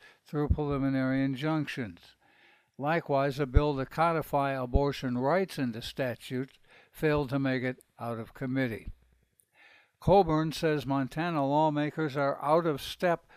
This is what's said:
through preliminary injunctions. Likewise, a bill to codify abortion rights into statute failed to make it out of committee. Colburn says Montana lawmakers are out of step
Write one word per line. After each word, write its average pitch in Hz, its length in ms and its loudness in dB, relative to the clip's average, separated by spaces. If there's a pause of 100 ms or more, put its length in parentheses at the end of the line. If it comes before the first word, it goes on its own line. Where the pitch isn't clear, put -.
(240)
through 147 260 -2
preliminary 135 760 0
injunctions. 135 880 -6 (640)
Likewise, 143 640 0
a 147 60 0
bill 143 320 4
to 131 80 -4
codify 151 680 0
abortion 135 640 0
rights 160 420 0
into 120 220 -4
statute 127 680 -6 (420)
failed 147 380 0
to 139 80 0
make 131 240 0
it 127 200 -4 (160)
out 117 200 -6
of 113 160 -12
committee. 127 540 -2 (1120)
Colburn 160 520 4
says 151 320 0
Montana 139 640 0
lawmakers 147 680 0
are 139 300 0
out 165 220 4
of 143 160 -2
step - 440 -2 (100)